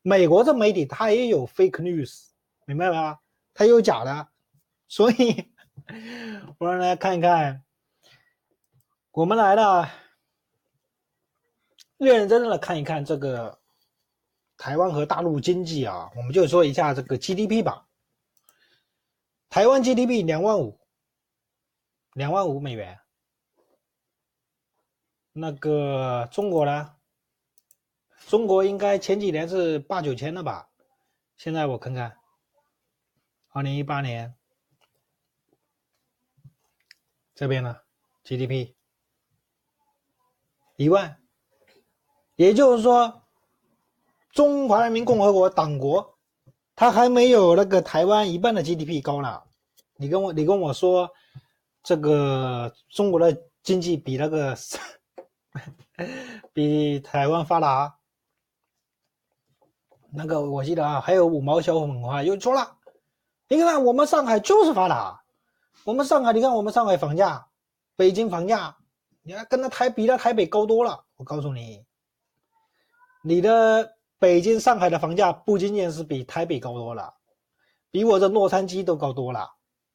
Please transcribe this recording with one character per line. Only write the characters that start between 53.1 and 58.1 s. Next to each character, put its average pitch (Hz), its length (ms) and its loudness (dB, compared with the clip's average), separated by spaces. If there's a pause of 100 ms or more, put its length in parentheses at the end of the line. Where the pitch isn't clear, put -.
的 165 260 2 (180)
经 185 180 -2
济 170 160 -4
比 131 180 -8
那 147 120 -4
个， 147 280 -4 (960)
<laughs> 240 1000 -16
比 147 460 0
台 139 280 -4
湾 165 160 0
发 170 160 0
达？ 143 380 0 (2250)